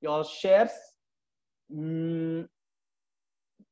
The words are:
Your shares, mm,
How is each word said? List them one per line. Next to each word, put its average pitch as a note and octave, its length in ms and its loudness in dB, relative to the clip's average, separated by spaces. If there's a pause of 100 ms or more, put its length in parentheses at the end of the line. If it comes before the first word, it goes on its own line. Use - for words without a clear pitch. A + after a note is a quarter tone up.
Your D3+ 220 0
shares, G3 460 4 (1040)
mm, E3 720 -4 (1200)